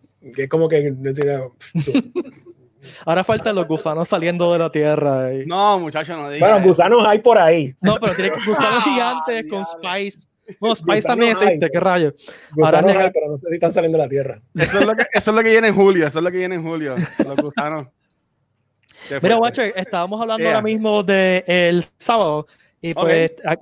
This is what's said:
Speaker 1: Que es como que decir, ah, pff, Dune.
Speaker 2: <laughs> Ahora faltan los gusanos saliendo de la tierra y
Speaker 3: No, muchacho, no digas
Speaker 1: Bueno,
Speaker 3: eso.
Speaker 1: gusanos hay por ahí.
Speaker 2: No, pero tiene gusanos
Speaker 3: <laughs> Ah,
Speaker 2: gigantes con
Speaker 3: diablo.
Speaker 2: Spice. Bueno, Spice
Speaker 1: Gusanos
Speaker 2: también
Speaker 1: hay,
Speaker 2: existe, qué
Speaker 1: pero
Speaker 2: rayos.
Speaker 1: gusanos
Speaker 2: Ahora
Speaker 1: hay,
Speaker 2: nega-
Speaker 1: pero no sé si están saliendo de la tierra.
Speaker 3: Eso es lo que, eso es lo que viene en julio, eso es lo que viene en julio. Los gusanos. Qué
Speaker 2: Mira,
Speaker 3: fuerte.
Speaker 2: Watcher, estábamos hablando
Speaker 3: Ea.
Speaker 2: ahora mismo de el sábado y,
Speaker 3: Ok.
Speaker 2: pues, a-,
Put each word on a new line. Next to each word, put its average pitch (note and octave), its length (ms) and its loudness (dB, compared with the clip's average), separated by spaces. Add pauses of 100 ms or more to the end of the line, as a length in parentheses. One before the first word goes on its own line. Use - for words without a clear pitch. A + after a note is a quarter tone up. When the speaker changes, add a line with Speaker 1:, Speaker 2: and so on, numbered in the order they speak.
(340)
Speaker 1:
Que C3+ 100 -6
es C3+ 40 -8
como D#3+ 200 0
que D3 240 2
decir, C#3 380 -4
ah, C3 180 -6 (100)
pff, - 280 -6
Dune. A#3+ 280 -2
Speaker 2:
<laughs> C#4 260 -10 (640)
Ahora E3+ 180 0
faltan A3 320 -2
los F3+ 140 -2
gusanos D#3 400 -4
saliendo F3 460 0
de E3+ 40 0
la E3 120 -2
tierra C#3+ 640 -2
y C3+ 100 -8
Speaker 3:
No, G3 340 0
muchacho, D#3+ 380 -8
no C#3+ 140 -10
digas D3 100 -8
Speaker 1:
Bueno, G#3 160 6
Speaker 3:
eso. F#3 120 2
Speaker 1:
gusanos G3 380 6
hay G#3 120 4
por A3+ 200 6
ahí. D#3+ 440 4
Speaker 2:
No, G#3 180 2
pero G3+ 140 -2
tiene F3+ 160 -2
gusanos G3 260 -2
Speaker 3:
<laughs> - 20 0
Ah, B3+ 260 0
Speaker 2:
gigantes A#3+ 680 -2
con G3 120 -6 (200)
Speaker 3:
diablo. F#3 160 -8
Speaker 2:
Spice. G3+ 280 -10 (320)
Bueno, A3 160 0
Spice F3+ 220 0
Speaker 1:
Gusanos G#3+ 80 0
Speaker 2:
también A#3 320 2
Speaker 1:
hay, G3 80 -2
Speaker 2:
existe, E3 220 0
qué D#3 80 -6
Speaker 1:
pero E3+ 100 0
Speaker 2:
rayos. F3+ 300 0 (400)
Speaker 1:
gusanos D#3 200 4
Speaker 2:
Ahora D#3 40 4
Speaker 1:
hay, F#3+ 160 4 (140)
Speaker 2:
nega- F#3 40 -4
Speaker 1:
pero D#3 180 0
no D3 80 -8
sé E3+ 100 -12
si E3 60 -4
están E3+ 180 0
saliendo E3 260 0
de D3+ 60 0
la C3 40 -4
tierra. C3 340 -6 (120)
Speaker 3:
Eso E3+ 260 0
es A#3+ 60 4
lo G#3+ 100 0
que, A#3 60 -2 (100)
eso G#3+ 180 0
es G#3+ 60 0
lo A3+ 60 4
que A3+ 80 2
viene A3 180 4
en G3 60 2
julio, F#3+ 320 4
eso C#3+ 120 -6
es E3 60 -2
lo F3+ 60 -2
que F#3 80 -4
viene F#3 160 -4
en E3 100 -6
julio. D#3+ 320 -8 (300)
Los C#3 100 -10
gusanos. D3 520 -6 (1200)
Qué C#3 120 -8
Speaker 2:
Mira, G#3 160 2
Speaker 3:
fuerte. - 0 -
Speaker 2:
Watcher, A#3 400 -2
estábamos F#3 440 -6
hablando A3+ 240 -4
Speaker 3:
Ea. - 60 0
Speaker 2:
ahora A3 120 0
mismo G#3+ 400 -2
de F#3 440 0
el F3 380 2 (140)
sábado E3 480 -2 (340)
y, E3+ 120 -8
Speaker 3:
Ok. D#3+ 100 -6
Speaker 2:
pues, E3 300 2 (120)
a-, D#3+ 60 -4 (120)